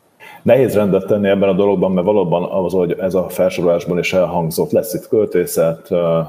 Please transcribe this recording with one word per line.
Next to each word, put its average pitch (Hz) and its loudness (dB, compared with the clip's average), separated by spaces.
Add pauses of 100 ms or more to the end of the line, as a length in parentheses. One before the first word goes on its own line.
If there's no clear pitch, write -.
(420)
Nehéz 117 4
rendet 98 2
tenni 104 0
ebben 98 2
a 95 2
dologban, 95 2
mert 90 0
valóban 92 0
az, 87 -4
hogy 87 0
ez 92 -2
a 90 -2
felsorolásban 87 0
is 82 -4
elhangzott. 85 -2
Lesz - -2
itt - -10
költészet, 87 -2
ö, 85 0